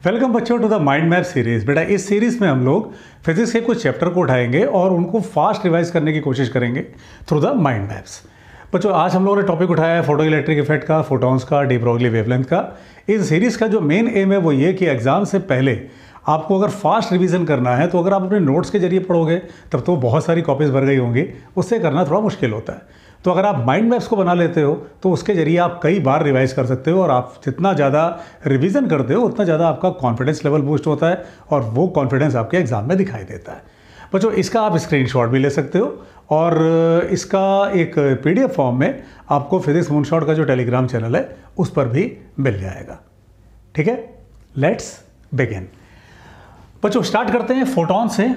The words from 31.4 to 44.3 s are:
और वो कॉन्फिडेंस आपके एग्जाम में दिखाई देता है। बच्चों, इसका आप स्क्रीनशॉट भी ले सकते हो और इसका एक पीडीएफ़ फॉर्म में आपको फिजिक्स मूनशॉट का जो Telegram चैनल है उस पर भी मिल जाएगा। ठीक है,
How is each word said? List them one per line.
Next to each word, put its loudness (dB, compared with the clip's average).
और 2
वो 2
कॉन्फिडेंस 0
आपके -2
एग्जाम -2
में 0
दिखाई -4
देता -16
है। -18
बच्चों, 2
इसका 0
आप 0
स्क्रीनशॉट 0
भी 2
ले 2
सकते -2
हो -4
और 2
इसका 0
एक 0
पीडीएफ़ 2
फॉर्म 0
में 0
आपको 0
फिजिक्स 0
मूनशॉट 0
का 2
जो 0
Telegram 0
चैनल -2
है -2
उस 0
पर 0
भी -2
मिल 0
जाएगा। -12
ठीक 0
है, -2